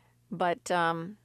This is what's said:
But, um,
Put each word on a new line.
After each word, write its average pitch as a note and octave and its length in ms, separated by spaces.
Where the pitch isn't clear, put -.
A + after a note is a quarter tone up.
But, F3 440
um, E3+ 520